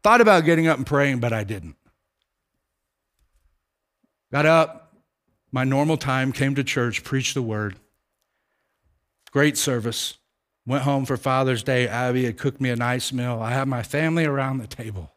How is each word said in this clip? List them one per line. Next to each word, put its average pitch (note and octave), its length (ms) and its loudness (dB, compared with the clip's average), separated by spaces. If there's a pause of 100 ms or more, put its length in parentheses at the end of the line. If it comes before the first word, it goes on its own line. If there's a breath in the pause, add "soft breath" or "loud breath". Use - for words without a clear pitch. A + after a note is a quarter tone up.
Thought A#3 180 6
about G3 240 8
getting E3 220 4
up D#3 100 4
and C3 100 -4
praying, C#3 340 0
but A#2+ 120 0
I G#2+ 120 -2
didn't. F#2 320 -10 (2500)
Got D3 140 0
up, D#3+ 500 2 (560)
my B2+ 140 -2
normal C#3+ 320 2
time, C3 340 -2
came C#3 260 -2
to C#3 60 -2
church, A#2+ 420 -4
preached C3+ 280 -4
the C#3 80 -4
word. G#2+ 360 -4 (1500)
Great D3 260 2
service. A#2 640 -4 (480)
Went B2+ 160 -2
home C#3 240 0
for C3 100 -2
Father's C3 460 0
Day. B2 260 0
Abby B2 380 -2
had A2+ 100 -4
cooked - 240 -6
me C3 80 0
a A#2+ 80 -2
nice B2 380 -4
meal. B2 260 -4
I A2+ 120 -4
had C3+ 140 -2
my B2 160 -4
family D#3+ 440 0
around C3+ 320 -2
the A2 80 -8
table. G2 500 -12